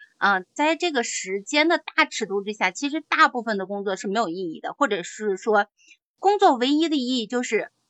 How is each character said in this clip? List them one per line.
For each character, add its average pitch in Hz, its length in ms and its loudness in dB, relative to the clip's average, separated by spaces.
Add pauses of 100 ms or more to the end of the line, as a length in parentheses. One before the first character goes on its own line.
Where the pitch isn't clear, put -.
(160)
啊， 190 240 2 (120)
在 302 220 0
这 349 160 -2
个 247 140 0
时 196 380 -6
间 302 260 2
的 339 100 4
大 - 280 0
尺 - 200 -6
度 196 160 -2
之 202 100 -6
下， 196 200 -2
其 285 180 -6
实 311 100 -4
大 302 280 2
部 240 160 -6
分 214 120 -2
的 190 100 -4
工 202 180 -6
作 196 100 -2
是 196 140 -6
没 196 100 0
有 220 100 0
意 160 60 -6
义 170 260 -8
的， - 120 -8
或 185 160 0
者 190 160 -2
是 208 320 -4
说 208 320 2 (500)
工 403 220 2
作 339 160 6
唯 247 140 2
一 302 180 2
的 302 80 0
意 254 240 0
义 208 80 -4
就 247 160 -2
是 208 260 -2 (200)